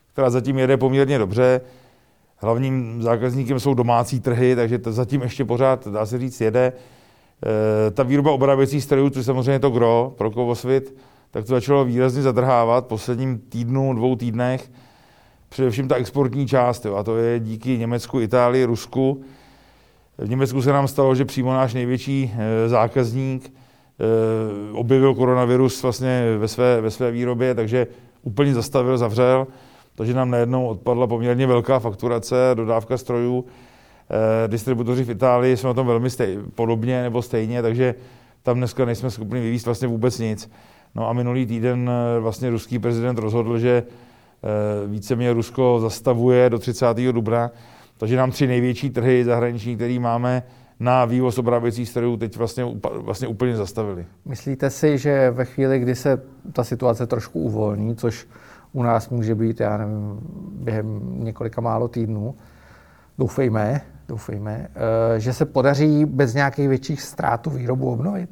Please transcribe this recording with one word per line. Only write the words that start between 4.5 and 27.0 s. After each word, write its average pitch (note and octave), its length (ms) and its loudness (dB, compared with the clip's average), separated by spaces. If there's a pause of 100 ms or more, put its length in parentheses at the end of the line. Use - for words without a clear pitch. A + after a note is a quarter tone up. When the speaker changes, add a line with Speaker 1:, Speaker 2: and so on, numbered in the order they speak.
Speaker 1:
takže A#2 220 0
to A2 140 -6
zatím B2 300 -2
ještě B2 220 -4
pořád, B2+ 440 0
dá G#2+ 180 -2
se B2 120 -4
říct, B2 220 -6
jede. B2+ 320 2
Eh, G#2+ 1160 -2
ta C3 120 -2
výroba C#3+ 300 2
obráběcích C3+ 520 2
strojů, C#3 260 2
což C3 160 -4
samozřejmě B2+ 260 0
je C3+ 60 2
to C#3 120 2
gro A#2 480 2
pro G#2+ 120 -2
Kovosvit, B2 640 -2 (340)
tak A2 140 -6
to A#2+ 80 -4
začalo C3+ 320 2
výrazně B2+ 380 0
zadrhávat B2 640 2
v - 40 -20
posledním A#2+ 500 -4
týdnu, B2+ 560 -2
dvou A#2+ 220 0
týdnech. A#2+ 540 -4 (760)
Především C3 400 -2
ta C#3 60 2
exportní C3 520 0
část, B2 380 2
jo, G2+ 100 -2
a G2+ 80 -2
to A2+ 140 -2
je A#2 240 2
díky A2+ 380 -4
Německu, A#2 420 -2
Itálii, B2 440 4
Rusku. C3 580 -2 (960)
V G#2 100 -6
Německu C3 340 0
se C#3 100 2
nám C#3 160 2
stalo, C3+ 260 2
že C3 100 0
přímo C3 280 -2
náš C3 220 0
největší, B2+ 640 -2
eh, A2 320 0
zákazník, B2 840 0
eh, A2 1200 -2
objevil C3 420 4
koronavirus B2+ 680 2
vlastně B2+ 420 0 (140)
ve A2 100 -2
své, B2 320 2
ve A2 100 0
své A#2+ 200 -2